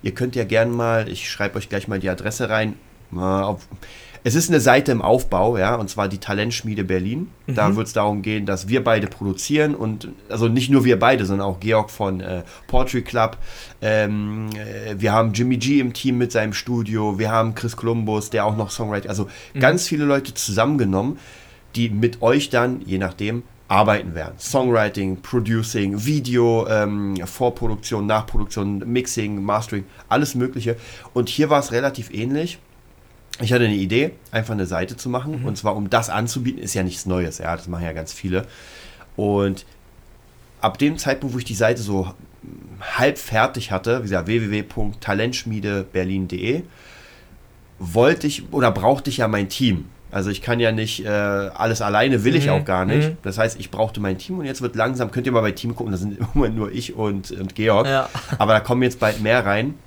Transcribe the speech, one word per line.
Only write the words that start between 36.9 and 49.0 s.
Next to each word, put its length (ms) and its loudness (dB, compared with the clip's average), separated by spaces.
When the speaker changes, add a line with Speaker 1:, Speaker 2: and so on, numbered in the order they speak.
Speaker 1:
Neues. 320 -2
Ja, 180 -4
das 100 -14
machen 180 -6
ja 80 -4
ganz 200 -10
viele. 340 -4
Und 480 0
ab 180 0
dem 200 2
Zeitpunkt, 360 -2
wo 40 -2
ich 60 -6
die 120 -8
Seite 260 2
so 300 -2
halb 220 2
fertig 540 0
hatte, 280 0
wie 20 -8
gesagt, 260 -2
w 120 2
w 100 -4
w 120 -2
punkt 380 -2
talentschmiede 920 -2
berlin 380 -2
punkt 40 -8
d 40 -6
e, 40 -6
wollte 480 2
ich 260 -6
oder 180 4
brauchte 400 2